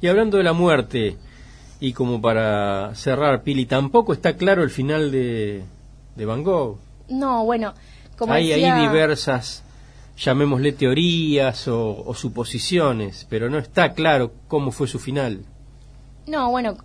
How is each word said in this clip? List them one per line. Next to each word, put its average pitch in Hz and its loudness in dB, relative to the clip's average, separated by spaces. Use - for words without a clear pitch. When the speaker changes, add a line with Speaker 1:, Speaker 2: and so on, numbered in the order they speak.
Speaker 1:
Y 175 2
hablando 202 4
de 190 4
la 165 4
muerte, 131 2
y 127 -4
como 123 -2
para 104 0
cerrar, 135 0
Pili, 135 -2
tampoco 139 2
está 165 0
claro 185 2
el 139 2
final 147 -2
de, 110 -4
de 110 -8
Van 117 -4
Gogh. 147 -2
Speaker 2:
No, 262 -2
bueno, 226 -2
como 233 0
Speaker 1:
Hay 165 2
ahí - 2
Speaker 2:
decía - 4
Speaker 1:
diversas, 151 0
llamémosle 139 2
teorías 143 2
o, 113 -4
o 120 -8
suposiciones, 120 -4
pero 113 -2
no 147 -2
está 160 0
claro 147 2
cómo 139 -2
fue 139 -4
su 123 -10
final. 127 -6
Speaker 2:
No, 277 -2
bueno, 233 -2